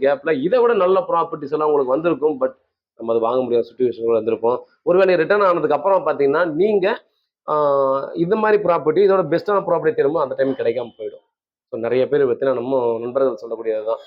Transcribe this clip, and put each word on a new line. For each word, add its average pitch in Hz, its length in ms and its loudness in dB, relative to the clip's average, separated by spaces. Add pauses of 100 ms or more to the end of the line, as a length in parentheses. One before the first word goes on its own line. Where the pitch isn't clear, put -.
கேப்ல 143 260 0 (100)
இதை 202 180 0
விட 233 140 2
நல்ல 185 260 2
ப்ராப்பர்ட்டிஸ் 165 560 -4
எல்லாம் 151 120 0
உங்களுக்கு 139 280 2
வந்திருக்கும். 156 460 0
But - 100 0 (460)
நம்ம 113 160 -4
அது 113 80 0
வாங்க 120 220 0
முடியாத 120 240 0
சிட்யுவேஷன் 117 520 -2
வந்திருப்போம். 113 380 0 (260)
ஒருவேளை 180 320 4
ரிட்டர்ன் 196 340 2
ஆனதுக்கு 160 300 0
அப்புறம் 190 280 0
பார்த்தீங்கன்னா 143 380 2
நீங்க, 185 420 0 (600)
ஆ, 151 80 -2 (580)
இந்த 170 220 -2
மாதிரி 214 280 2
ப்ராப்பர்ட்டி 170 440 2
இதோட 190 160 4 (100)
பெஸ்டான 190 360 0
ப்ராப்பர்ட்டி 156 240 0
திரும்ப 156 280 0
அந்த 131 140 -4
டைம் 135 200 0
கிடைக்காம 117 420 -4
போயிடும். - 260 -12 (500)
So, 117 60 -6
நிறைய 120 280 0
பேர் 143 140 2
பார்த்தீங்கன்னா, 131 320 0
நம்ம 120 460 -2
நண்பர்கள் 120 400 -2
சொல்லக்கூடியது 113 460 -6
தான், 113 220 -4